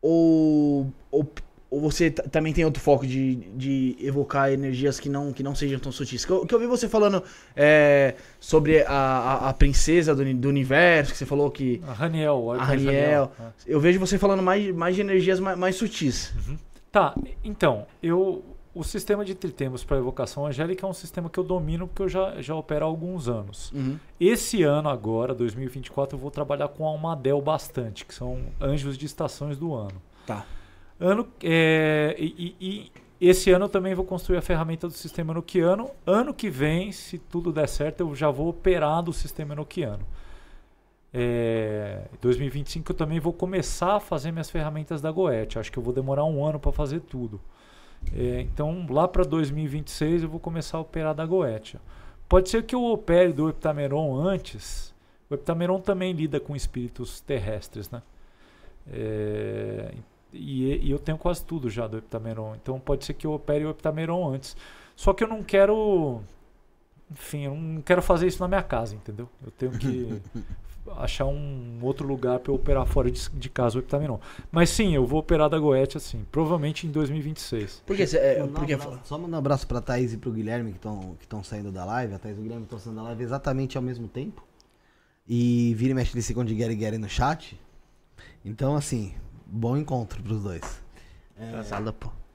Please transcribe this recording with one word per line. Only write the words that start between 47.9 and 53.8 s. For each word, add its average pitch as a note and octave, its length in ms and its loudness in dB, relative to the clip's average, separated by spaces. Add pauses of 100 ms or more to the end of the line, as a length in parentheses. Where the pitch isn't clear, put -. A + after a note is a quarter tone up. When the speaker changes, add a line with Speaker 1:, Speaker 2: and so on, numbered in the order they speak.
Speaker 2:
É, B2 280 -2
então, D#3 480 -4
lá D#3 180 4
pra F3+ 160 4
dois D3+ 260 0
mil D3+ 140 -2
e D3 40 -2
vinte C#3+ 200 -6
e - 20 -16
seis D#3+ 320 0
eu D#3+ 60 -4
vou D#3+ 100 -8
começar E3 380 -6
a D#3+ 40 -4
operar D#3 340 -4
da D#3 100 -4
Goetia. D#3+ 560 -2 (480)
Pode F#3 220 8
ser A3+ 140 2
que A3 100 -4
eu B3 100 0
opere F3+ 480 6
do D3+ 160 0
Heptameron D3 680 0